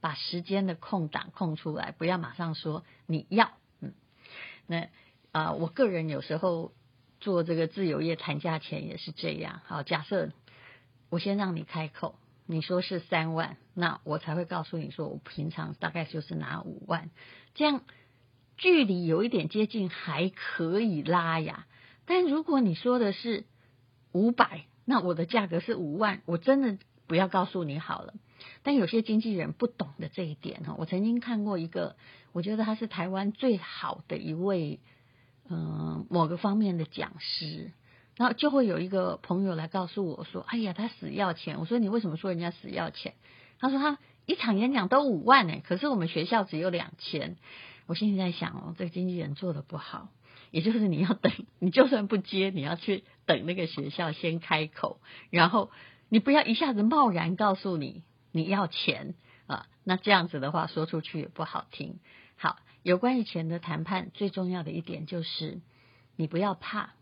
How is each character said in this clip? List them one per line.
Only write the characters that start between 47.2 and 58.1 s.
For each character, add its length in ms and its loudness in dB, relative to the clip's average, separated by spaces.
我 80 -4
心 180 2
里 60 2
在 140 2
想 200 -4
哦， 240 -8
这 80 -4
个 60 -4
经 180 -2
纪 80 -2
人 180 -4
做 200 -4
得 80 -6
不 160 -12
好， 320 -12
也 100 0
就 120 2
是 160 4
你 100 2
要 160 4
等， 180 2
你 120 2
就 160 8
算 220 2
不 100 2
接， 320 0
你 100 -2
要 160 -2
去 280 -2
等 220 4
那 80 -2
个 120 -2
学 240 -6
校 220 -2
先 260 -2
开 280 2
口， 340 -6
然 180 8
后 220 2
你 100 8
不 120 4
要 140 8
一 100 4
下 200 2
子 80 2
贸 280 6
然 260 0
告 180 4
诉 220 -4
你 260 -6